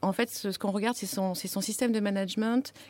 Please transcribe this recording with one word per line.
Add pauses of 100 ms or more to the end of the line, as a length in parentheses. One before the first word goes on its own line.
en
fait,
ce,
ce
qu'on
regarde,
c'est
son,
c'est
son
système
de
management (180)